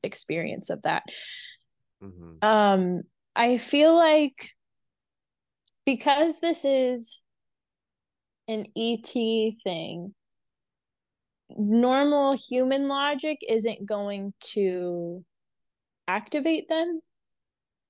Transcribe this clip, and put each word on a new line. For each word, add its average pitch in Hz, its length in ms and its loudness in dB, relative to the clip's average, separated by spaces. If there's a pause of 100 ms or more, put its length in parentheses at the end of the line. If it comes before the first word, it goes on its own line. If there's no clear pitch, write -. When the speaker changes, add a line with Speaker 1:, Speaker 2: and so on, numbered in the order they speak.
Speaker 1:
experience - 680 -6
of 180 140 -6
that. 160 180 -2 (1000)
Speaker 2:
Mm-hmm. 98 300 -18 (100)
Speaker 1:
Um, 196 580 4 (340)
I 240 220 2
feel 302 380 6
like 311 560 4 (1300)
because 294 580 2
this 330 220 -2
is 254 580 0 (1300)
an 220 280 -6
E 226 220 -2
T 226 680 -2
thing, 175 500 -8 (1400)
normal 262 720 4
human 269 560 0
logic 285 580 -2
isn't 220 400 -2
going 202 540 -6
to 175 840 -4 (840)
activate 294 600 -2
them. 320 320 -2 (880)